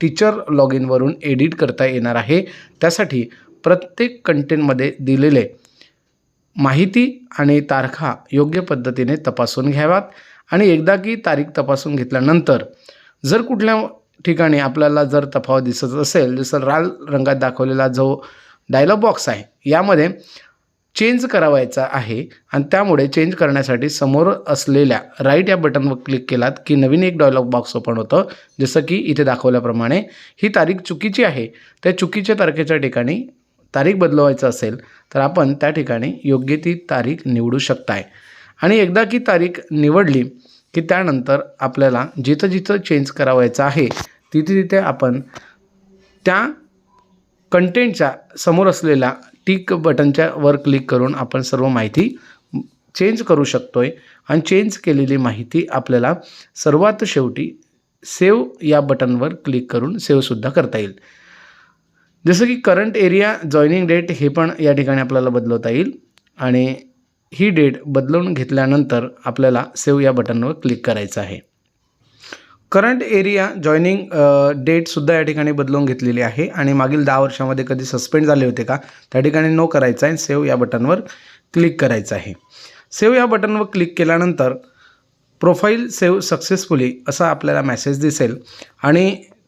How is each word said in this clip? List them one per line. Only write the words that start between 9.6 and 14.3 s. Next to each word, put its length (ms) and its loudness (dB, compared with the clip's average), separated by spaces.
घ्याव्यात 320 0
आणि 160 4
एकदा 280 4
की 200 -4
तारीख 180 0
तपासून 380 -2
घेतल्यानंतर 640 2
जर 180 2
कुठल्या 440 -2
ठिकाणी 340 2